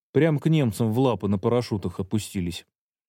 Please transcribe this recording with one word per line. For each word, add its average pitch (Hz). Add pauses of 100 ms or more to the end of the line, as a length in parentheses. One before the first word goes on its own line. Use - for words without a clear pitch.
(140)
Прям 147
к -
немцам 117
в 117
лапы 117
на 101
парашютах 113
опустились. 92 (440)